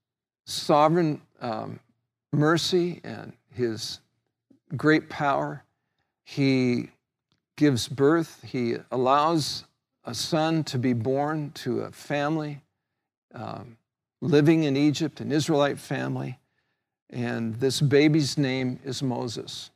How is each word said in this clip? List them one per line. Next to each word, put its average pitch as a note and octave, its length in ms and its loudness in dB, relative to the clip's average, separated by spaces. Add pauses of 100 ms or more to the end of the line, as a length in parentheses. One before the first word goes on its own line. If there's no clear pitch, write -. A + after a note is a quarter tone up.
(440)
sovereign, D#3 760 2 (200)
um, A2 400 -8 (520)
mercy E3 680 2
and G#2+ 300 -14 (220)
his A2+ 440 -4 (760)
great D3+ 320 2
power, D3 560 -4 (600)
he C3 680 0 (680)
gives C#3+ 320 2
birth. D3 580 2
He A#2+ 300 -4 (140)
allows C#3+ 760 2 (400)
a A#2+ 100 -10
son D#3+ 500 0
to - 140 -6
be B2+ 140 0
born C#3 600 -2
to A#2 260 -4
a G#2 120 -10
family, D3 680 -4 (720)
um, A2+ 420 -12 (440)
living D3 440 6
in C#3 120 2
Egypt, D3 440 0
an A#2 120 -6
Israelite C#3+ 460 2
family, C3 600 -8 (720)
and A#2 460 -6
this B2+ 240 -2
baby's D3 580 4
name C3 460 -2
is C3 180 -8
Moses. B2 720 -6